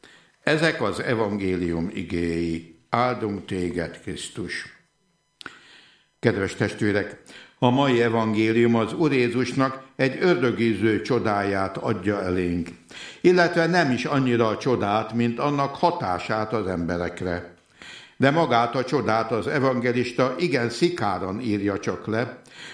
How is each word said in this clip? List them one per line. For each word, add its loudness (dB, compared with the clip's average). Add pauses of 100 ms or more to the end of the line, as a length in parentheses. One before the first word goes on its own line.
(440)
Ezek 0
az -2
evangélium -2
igéi. -4 (100)
Áldunk -2
téged, -4
Krisztus. -10 (1500)
Kedves 2
testvérek, -2 (380)
a 4
mai 4
evangélium 4
az 0
Úr 2
Jézusnak 0 (120)
egy 0
ördögűző 2
csodáját 0
adja -2
elénk, -2 (540)
illetve 4
nem 4
is 0
annyira 2
a 0
csodát, 0
mint 0
annak 0
hatását -2
az -2
emberekre. -4 (680)
De 4
magát 2
a 0
csodát 0
az -2
evangelista 0
igen 0
szikáran -2
írja 0
csak -6
le, -4 (320)